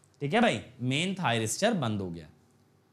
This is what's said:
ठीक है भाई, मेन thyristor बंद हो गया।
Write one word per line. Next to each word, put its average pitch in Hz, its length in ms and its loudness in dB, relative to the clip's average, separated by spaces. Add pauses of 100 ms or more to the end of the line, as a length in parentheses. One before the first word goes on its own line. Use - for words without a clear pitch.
(220)
ठीक 143 120 -2
है 233 60 4
भाई, 170 200 4 (220)
मेन 151 320 0
thyristor 127 600 0
बंद 110 240 -2
हो 92 100 -6
गया। 82 180 -12 (640)